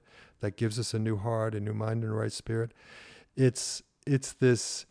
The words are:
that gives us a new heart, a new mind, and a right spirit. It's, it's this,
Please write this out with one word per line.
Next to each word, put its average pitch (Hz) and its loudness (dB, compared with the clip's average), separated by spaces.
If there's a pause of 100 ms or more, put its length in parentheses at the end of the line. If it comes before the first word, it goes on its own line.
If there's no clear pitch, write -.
(400)
that 104 -4
gives 113 0
us 113 -4
a 113 -2
new 110 0
heart, 110 -2
a 104 -4
new 107 -4
mind, 110 -2
and 107 -2
a - -2
right 110 -2
spirit. 113 -4 (600)
It's, - 0 (240)
it's 139 0
this, - 2